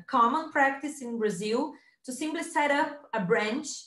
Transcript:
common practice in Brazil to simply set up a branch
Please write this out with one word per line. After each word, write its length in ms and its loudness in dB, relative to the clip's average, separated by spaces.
common 440 4
practice 520 0
in 160 -6
Brazil 540 -2
to 60 -10
simply 300 -4
set 300 0
up 420 0
a 60 0
branch 480 0